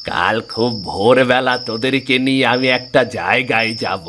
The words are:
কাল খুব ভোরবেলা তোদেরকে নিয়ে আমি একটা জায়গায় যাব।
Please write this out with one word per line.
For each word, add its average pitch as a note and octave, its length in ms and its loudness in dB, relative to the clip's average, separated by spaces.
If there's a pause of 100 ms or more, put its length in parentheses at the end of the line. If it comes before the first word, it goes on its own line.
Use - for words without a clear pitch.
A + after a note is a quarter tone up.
কাল F2+ 380 0
খুব A#2 300 -2 (120)
ভোরবেলা B2 720 2
তোদেরকে B2+ 600 -2
নিয়ে C3 260 2
আমি B2+ 220 2
একটা B2+ 360 2
জায়গায় A2+ 720 0
যাব। F#2+ 360 -6